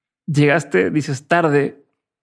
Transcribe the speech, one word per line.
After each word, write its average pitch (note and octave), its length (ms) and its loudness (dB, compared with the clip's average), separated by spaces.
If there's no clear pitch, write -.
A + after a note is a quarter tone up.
llegaste, D3 640 0
dices, D3 360 -6
tarde, D3 560 0